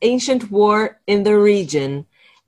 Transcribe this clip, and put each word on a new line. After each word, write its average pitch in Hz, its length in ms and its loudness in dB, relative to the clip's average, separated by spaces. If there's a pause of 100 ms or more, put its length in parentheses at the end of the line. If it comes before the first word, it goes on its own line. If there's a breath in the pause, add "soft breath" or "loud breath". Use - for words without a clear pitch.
ancient 247 480 -2
war 208 560 0
in 202 180 0
the 208 140 2
region. 151 680 0 (420 soft breath)